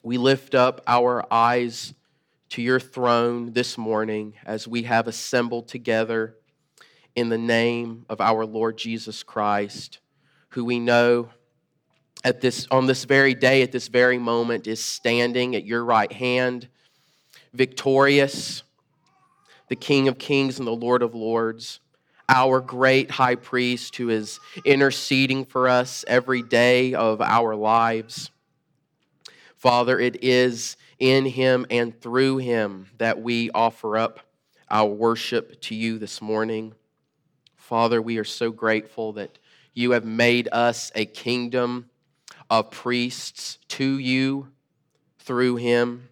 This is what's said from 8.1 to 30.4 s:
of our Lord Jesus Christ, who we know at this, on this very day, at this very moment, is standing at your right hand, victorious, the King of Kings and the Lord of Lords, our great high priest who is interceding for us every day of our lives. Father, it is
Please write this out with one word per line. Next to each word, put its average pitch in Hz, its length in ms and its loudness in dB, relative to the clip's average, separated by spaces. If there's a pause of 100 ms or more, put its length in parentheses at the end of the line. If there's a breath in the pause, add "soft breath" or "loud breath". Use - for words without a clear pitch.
of 107 100 -8
our 110 240 0
Lord 110 320 -4
Jesus 110 460 -10
Christ, 104 760 -4 (500)
who 120 160 -6
we 123 120 -2
know 120 520 4 (920)
at 123 200 -2
this, 127 280 -2
on 131 140 4
this 131 220 0
very 135 260 4
day, 131 300 4
at 123 100 0
this 123 160 -6
very 123 300 4
moment, 117 480 -2
is 110 180 -6
standing 120 720 -2
at 90 80 -4
your 117 180 -4
right 110 300 2
hand, 123 560 -2 (840 soft breath)
victorious, 139 1080 2 (1040 soft breath)
the 127 80 -6
King 139 320 2
of 131 100 -2
Kings 139 400 -2
and 123 100 -6
the 117 80 -2
Lord 123 240 0
of 117 140 -2
Lords, 113 680 -4 (460 soft breath)
our 131 360 4
great 131 480 2
high 123 240 2
priest 123 600 -4
who 120 120 -4
is 110 320 -4 (240 loud breath)
interceding 135 800 2
for 127 240 0
us 127 400 0
every 123 340 0
day 123 520 2
of 110 260 0
our 113 340 0
lives. 113 760 0 (1300 loud breath)
Father, 123 440 2
it 120 240 -2
is 127 540 2 (200 soft breath)